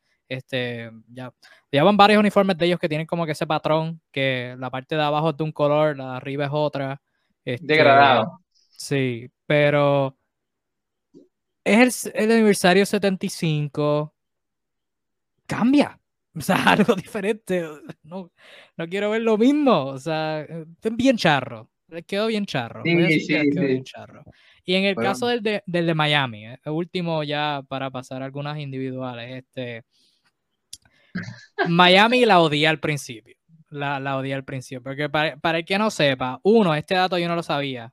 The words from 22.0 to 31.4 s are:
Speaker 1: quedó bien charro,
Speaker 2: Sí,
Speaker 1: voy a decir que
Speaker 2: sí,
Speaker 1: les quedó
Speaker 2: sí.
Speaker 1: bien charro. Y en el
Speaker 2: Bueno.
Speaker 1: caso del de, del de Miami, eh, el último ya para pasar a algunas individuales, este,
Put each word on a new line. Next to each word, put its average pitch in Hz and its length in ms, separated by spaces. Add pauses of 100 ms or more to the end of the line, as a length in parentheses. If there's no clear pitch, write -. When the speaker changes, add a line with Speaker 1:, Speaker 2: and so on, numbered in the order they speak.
Speaker 1:
quedó 202 220
bien 208 180
charro, 113 400
Speaker 2:
Sí, 165 80
Speaker 1:
voy 170 100
a 165 40
decir 156 120
que 139 60
Speaker 2:
sí, 151 80
Speaker 1:
les 147 200
quedó 139 100
Speaker 2:
sí. 139 40
Speaker 1:
bien 131 160
charro. 110 400 (400)
Y 180 120
en 190 80
el 196 100
Speaker 2:
Bueno. 214 160
Speaker 1:
caso 247 160
del 240 160
de, 208 240
del 170 220
de 165 80
Miami, 143 500
eh, 120 180
el 151 100
último 170 500
ya 147 440
para 135 220
pasar 131 320
a 135 40
algunas 139 340
individuales, 127 840
este, 120 400 (1800)